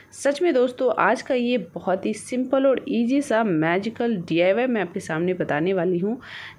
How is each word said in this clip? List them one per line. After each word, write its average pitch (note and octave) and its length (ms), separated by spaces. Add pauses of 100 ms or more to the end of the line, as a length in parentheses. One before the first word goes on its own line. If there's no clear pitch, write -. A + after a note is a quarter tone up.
(120)
सच C#4+ 300
में F4 120
दोस्तों, B3+ 440
आज G#3 240
का C#4 120
ये B3 240
बहुत F#3 480
ही G#3+ 80
सिंपल B3+ 520
और C4+ 220
ईजी A#3+ 340
सा A3+ 220
मैजिकल G3+ 720
डीआईवाई F3+ 500
मैं A#3 140
आपके F3+ 200
सामने F3 340
बताने E3 380
वाली F3+ 260
हूँ, G#3+ 220 (380)